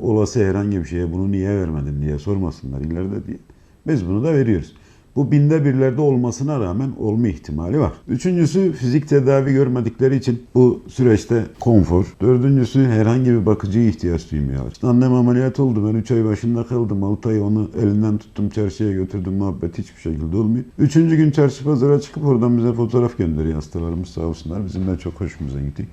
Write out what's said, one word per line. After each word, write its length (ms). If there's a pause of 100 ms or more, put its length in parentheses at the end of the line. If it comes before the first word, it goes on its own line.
olası 440
herhangi 340
bir 60
şeye 260
"Bunu 200
niye 180
vermedin?" 520
diye 180
sormasınlar 600
ileride 460
diye. 100 (500)
Biz 200
bunu 160
da 100
veriyoruz. 400 (420)
Bu 160
binde 340
birlerde 360
olmasına 580
rağmen 400
olma 280
ihtimali 520
var. 140 (140)
Üçüncüsü 680
fizik 360
tedavi 440
görmedikleri 640
için 280 (120)
bu 320
süreçte 580 (140)
konfor. 460 (160)
Dördüncüsü 640
herhangi 460
bir 140
bakıcıya 420
ihtiyaç 440
duymuyorlar. 400
İşte 160
"Annem 260
ameliyat 460
oldu, 280
ben 120
üç 120
ay 140
başında 420
kaldım, 360
altı 260
ay 120
onu 280 (120)
elinden 360
tuttum, 320
çarşıya 420
götürdüm." 420
muhabbet 440
hiçbir 240
şekilde 360
olmuyor. 280 (140)
Üçüncü 360
gün 160
çarşı 320
pazara 380
çıkıp 240
oradan 320
bize 160
fotoğraf 440
gönderiyor 380
hastalarımız, 540
sağ 120
olsunlar. 440
Bizim 220
de 100
çok 160
hoşumuza 460
gidiyor. 340